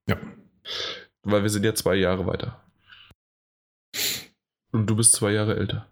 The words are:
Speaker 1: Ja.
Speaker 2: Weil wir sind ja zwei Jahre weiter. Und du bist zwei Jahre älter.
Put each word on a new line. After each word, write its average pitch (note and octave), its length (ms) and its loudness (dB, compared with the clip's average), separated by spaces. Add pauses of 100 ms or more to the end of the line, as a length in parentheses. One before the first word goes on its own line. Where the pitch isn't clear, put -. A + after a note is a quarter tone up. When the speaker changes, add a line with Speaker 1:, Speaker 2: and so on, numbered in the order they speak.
Speaker 1:
Ja. - 100 2 (1040)
Speaker 2:
Weil G#2 180 2
wir G#2+ 80 0
sind G#2 160 0
ja G#2+ 80 2
zwei F#2+ 220 0
Jahre F#2 320 2
weiter. - 340 -6 (2000)
Und A2 160 2
du A2 80 2
bist A2+ 180 6
zwei G#2 180 2
Jahre G#2+ 260 0
älter. G#2 340 -4